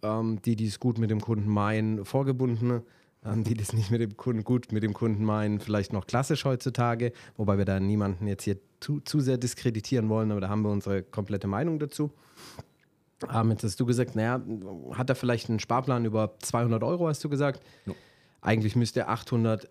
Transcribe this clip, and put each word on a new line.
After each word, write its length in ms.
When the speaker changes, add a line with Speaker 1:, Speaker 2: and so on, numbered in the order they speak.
Speaker 1:
ähm, 420
die, 140
die 80
es 160
gut 160
mit 140
dem 100
Kunden 280
meinen, 540
vorgebundene, 800
ähm, 220
die 80
das 180
nicht 180
mit 120
dem 160
Kunden, 260
gut 300
mit 100
dem 100
Kunden 300
meinen, 380
vielleicht 320
noch 140
klassisch 360
heutzutage, 720
wobei 200
wir 80
da 140
niemanden 480
jetzt 160
hier 140
zu, 180
zu 220
sehr 160
diskreditieren 720
wollen, 200
aber 120
da 80
haben 140
wir 80
unsere 320
komplette 440
Meinung 320
dazu. 320
Ähm, 180
jetzt 120
hast 160
du 60
gesagt, 280
naja, 280
hat 180
er 60
vielleicht 340
einen 100
Sparplan 440
über 360
zweihundert 440
Euro, 240
hast 160
du 60
gesagt? 340
Speaker 2:
Ja. 80
Speaker 1:
Eigentlich 360
müsste 240
er 80
achthundert 600